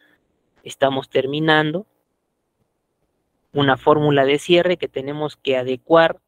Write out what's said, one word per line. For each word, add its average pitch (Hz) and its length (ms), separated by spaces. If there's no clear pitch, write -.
estamos 135 440
terminando, 156 800
una 139 240
fórmula 147 480
de 143 140
cierre 175 380
que 143 120
tenemos 147 480
que 131 200
adecuar 131 720